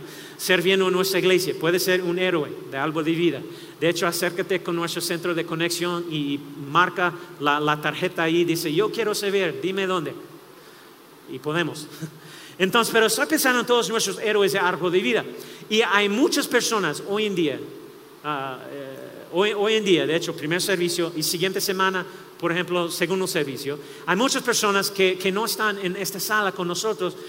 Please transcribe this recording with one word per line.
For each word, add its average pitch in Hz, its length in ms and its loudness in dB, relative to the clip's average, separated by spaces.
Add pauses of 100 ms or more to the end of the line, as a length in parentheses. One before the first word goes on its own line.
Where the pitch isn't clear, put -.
(120)
<laughs> - 260 -16
sirviendo 185 480 4
en 185 60 2
nuestra 185 260 2
iglesia. 170 400 4
Puedes 170 240 2
ser 185 180 2
un 175 200 0
héroe 175 320 0 (180)
de 135 80 -8
Árbol 151 260 -2
de 160 60 0
Vida. 160 320 2 (380)
De 160 80 2
hecho, 170 180 2
acércate 175 560 -2
con 170 140 -4
nuestro 170 240 -4
centro 170 340 -2
de 160 100 -2
conexión 170 640 -2
y, 147 260 -2
y 143 60 -4 (300)
marca 175 420 2 (280)
la, 147 180 2
la 151 220 2
tarjeta 165 420 -2
ahí. 165 220 4
Dice, 165 280 -2
"Yo 202 200 2
quiero 214 200 0
servir, 190 480 0
dime 190 280 -2
dónde." 156 260 -2 (1120)
Y 131 120 -10
podemos. 151 520 -2
<laughs> - 680 -14
Entonces, 226 320 4
pero 226 160 6
estoy 233 200 2
pensando 262 340 4
en 226 60 0
todos 240 240 4
nuestros 196 280 0
héroes 208 340 4
de 196 80 2
Árbol 175 320 2
de 185 80 4
Vida. 220 240 2 (440)
Y 214 140 4
hay 202 260 4
muchas 262 380 2
personas 202 600 0
hoy 214 200 0
en 196 80 -2
día, 151 240 0 (680)
ah, 135 360 -6 (100)
eh, 131 640 -12
hoy, 208 200 2
hoy 208 220 2
en 220 100 2
día, 160 220 4
de 143 80 2
hecho, 165 200 -2
primer 170 280 -2
servicio 175 540 0
y 156 80 -2
siguiente 185 360 -2
semana, 190 460 0 (320)
por 170 140 0
ejemplo, 175 360 0
segundo 180 380 0
servicio, 143 520 -4 (280)
hay 170 80 2
muchas 262 300 2
personas 196 480 2
que, 185 260 2
que 185 140 0
no 208 120 0
están 214 380 0
en 190 140 -2
esta 190 240 -6
sala 208 320 0
con 175 160 -4
nosotros 185 480 -2 (120)